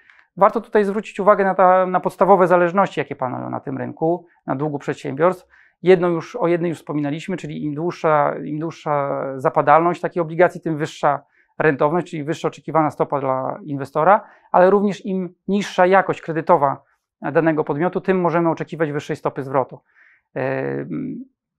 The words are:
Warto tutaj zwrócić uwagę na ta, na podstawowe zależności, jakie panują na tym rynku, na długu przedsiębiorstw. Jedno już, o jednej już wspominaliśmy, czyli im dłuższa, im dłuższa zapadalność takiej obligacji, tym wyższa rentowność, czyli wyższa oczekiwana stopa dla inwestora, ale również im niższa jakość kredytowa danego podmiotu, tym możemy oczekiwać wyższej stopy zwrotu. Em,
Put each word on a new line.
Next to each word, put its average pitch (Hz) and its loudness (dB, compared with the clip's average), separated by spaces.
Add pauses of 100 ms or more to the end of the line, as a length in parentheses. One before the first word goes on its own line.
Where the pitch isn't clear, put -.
(360)
Warto 214 2
tutaj 214 0
zwrócić 202 -4
uwagę 196 4
na 190 0
ta, 185 4
na 180 -2
podstawowe 185 4
zależności, 175 2
jakie 139 -8
panują 127 -6
na 123 -6
tym 135 -10
rynku, 160 -4 (200)
na 143 -4
długu 143 -4
przedsiębiorstw. 151 -2 (340)
Jedno 180 6
już, 170 -4
o 226 0
jednej 170 0
już 151 -6
wspominaliśmy, 151 -6
czyli 156 -10
im 147 -6
dłuższa, 151 0 (100)
im 151 -6
dłuższa 147 -4 (140)
zapadalność 156 4
takiej 175 -4
obligacji, 165 2
tym 165 -4
wyższa 147 -2 (360)
rentowność, 151 0
czyli 156 -8
wyższa 156 -4
oczekiwana 151 -2
stopa 151 -4
dla 131 -4
inwestora, 151 0 (320)
ale 180 6
również 202 0
im 185 -6 (140)
niższa 190 0
jakość 180 2
kredytowa 151 0 (500)
danego 156 2
podmiotu, 175 -2
tym 190 0
możemy 170 0
oczekiwać 156 -4
wyższej 147 -6
stopy - -6
zwrotu. 131 -2 (540)
Em, 135 -6 (340)